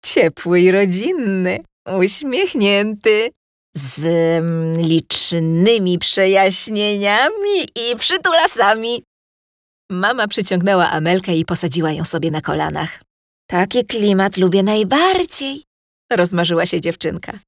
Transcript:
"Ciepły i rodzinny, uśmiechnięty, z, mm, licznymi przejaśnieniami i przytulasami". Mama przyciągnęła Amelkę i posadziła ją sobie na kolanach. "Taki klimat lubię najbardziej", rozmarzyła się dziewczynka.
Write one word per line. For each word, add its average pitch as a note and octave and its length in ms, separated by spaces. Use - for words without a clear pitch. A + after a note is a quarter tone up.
"Ciepły F3 560
i F#3 100
rodzinny, G3 880
uśmiechnięty, G#3+ 1300
z, C3+ 280
mm, E3 760
licznymi E3+ 1200
przejaśnieniami G#3 1700
i A#3 200
przytulasami". A#3+ 1040
Mama G#3 380
przyciągnęła F#3 600
Amelkę E3+ 460
i D#3+ 80
posadziła D#3+ 480
ją D#3 120
sobie D#3+ 260
na D3+ 100
kolanach. D3+ 640
"Taki G3+ 340
klimat G3 520
lubię F#3 260
najbardziej", C#4 1000
rozmarzyła E3+ 540
się E3+ 140
dziewczynka. E3 680